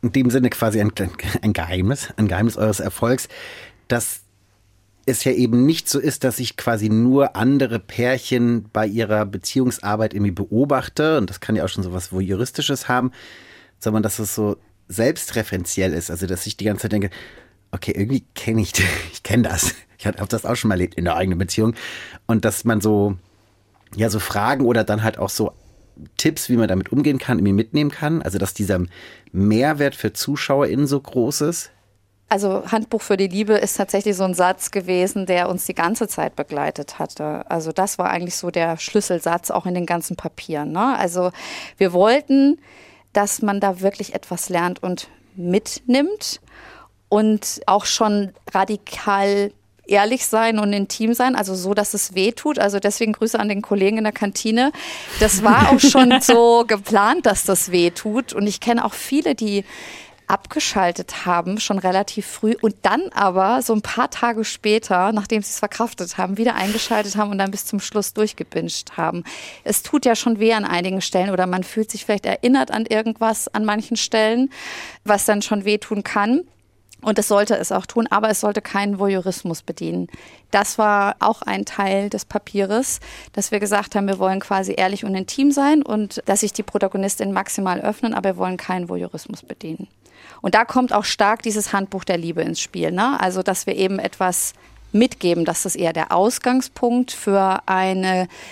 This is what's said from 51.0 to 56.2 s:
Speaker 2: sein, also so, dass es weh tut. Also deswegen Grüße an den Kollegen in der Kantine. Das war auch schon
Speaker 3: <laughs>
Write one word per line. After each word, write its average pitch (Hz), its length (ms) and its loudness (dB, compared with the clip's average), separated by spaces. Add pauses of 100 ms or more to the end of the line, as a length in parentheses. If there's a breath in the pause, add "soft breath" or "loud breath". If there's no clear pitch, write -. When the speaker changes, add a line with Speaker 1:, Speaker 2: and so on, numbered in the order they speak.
Speaker 2:
sein, 254 240 2
also 190 180 -2
so, 185 200 -2
dass 208 180 0
es 196 220 -4
weh 190 180 2
tut. - 260 -2
Also 202 200 2
deswegen 208 340 0
Grüße 220 260 0
an 214 100 0
den 202 140 -2
Kollegen 202 360 2
in 220 60 0
der 214 80 0
Kantine. 220 600 0 (480 loud breath)
Das 208 220 4
war 214 280 8
auch 262 100 8
schon 262 380 8
Speaker 3:
<laughs> 254 40 -2